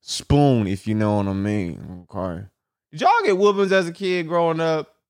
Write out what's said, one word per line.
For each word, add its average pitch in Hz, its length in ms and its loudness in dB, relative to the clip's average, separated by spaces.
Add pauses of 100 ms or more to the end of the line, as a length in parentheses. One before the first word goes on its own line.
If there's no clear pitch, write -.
spoon, 139 640 2
if 95 200 -4
you 107 80 -2
know 104 220 0
what 101 100 0
I 98 60 -4
mean. 90 800 -6
Okay. 92 320 -8 (480)
Did 151 80 -12
y'all 330 100 2 (140)
get 190 140 2
whoopings 196 340 2
as 185 160 2
a 170 40 -10
kid 180 360 -4
growing 165 320 0
up? 160 340 -2 (160)